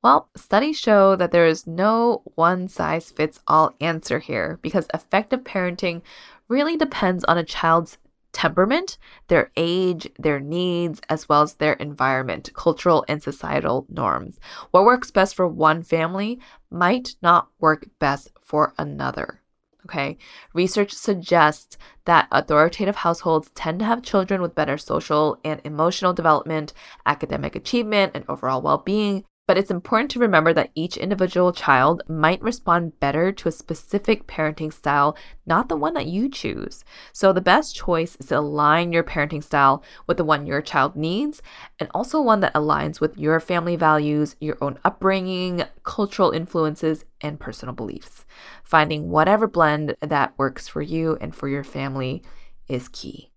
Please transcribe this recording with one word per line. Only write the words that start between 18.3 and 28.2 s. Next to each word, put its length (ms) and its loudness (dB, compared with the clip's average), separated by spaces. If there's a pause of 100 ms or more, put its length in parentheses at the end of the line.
for 380 -2
another. 640 -8 (440)
Okay. 320 -6 (360)
Research 400 0
suggests 840 0 (280)
that 260 4
authoritative 680 2
households 560 -2
tend 260 -6
to 60 -2
have 180 0
children 380 0
with 140 -6
better 220 -2
social 680 0
and 220 -6
emotional 480 0
development, 580 0 (340)
academic 500 -2
achievement, 580 0
and 160 -10